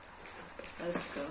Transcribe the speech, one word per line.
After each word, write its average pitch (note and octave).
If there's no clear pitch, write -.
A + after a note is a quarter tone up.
Let's F3
go. C#3+